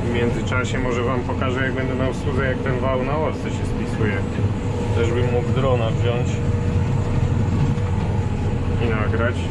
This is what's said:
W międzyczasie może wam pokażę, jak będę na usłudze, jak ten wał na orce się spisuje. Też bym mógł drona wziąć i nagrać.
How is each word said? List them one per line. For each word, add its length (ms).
W 100
międzyczasie 640
może 240
wam 180
pokażę, 420
jak 100
będę 220
na 140
usłudze, 360
jak 140
ten 200
wał 240
na 160
orce 320
się 160
spisuje. 500
Też 160
bym 200
mógł 160
drona 420
wziąć 380
i 40
nagrać. 440